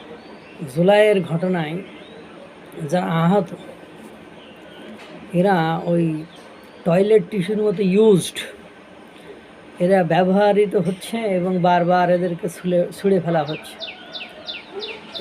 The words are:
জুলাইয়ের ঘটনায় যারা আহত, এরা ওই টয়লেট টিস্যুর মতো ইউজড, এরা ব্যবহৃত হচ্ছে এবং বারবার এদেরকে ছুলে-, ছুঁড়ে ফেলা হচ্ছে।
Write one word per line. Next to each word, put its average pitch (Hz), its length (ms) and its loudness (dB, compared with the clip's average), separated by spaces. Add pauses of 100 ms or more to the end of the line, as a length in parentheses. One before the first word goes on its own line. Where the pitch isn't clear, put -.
(760)
জুলাইয়ের 202 460 4
ঘটনায় 165 540 -4 (1120)
যারা 180 180 -2
আহত, 175 380 2 (1900)
এরা 175 520 2
ওই 170 400 -2 (600)
টয়লেট 196 460 4
টিস্যুর 208 320 -2
মতো 208 200 0
ইউজড, 196 560 4 (1400)
এরা 185 240 4
ব্যবহৃত 190 720 2
হচ্ছে 190 400 -4
এবং 185 420 -2
বারবার 175 520 2
এদেরকে 170 380 -2
ছুলে-, 175 440 -2
ছুঁড়ে 196 280 0
ফেলা 160 240 0
হচ্ছে। - 440 -12 (1300)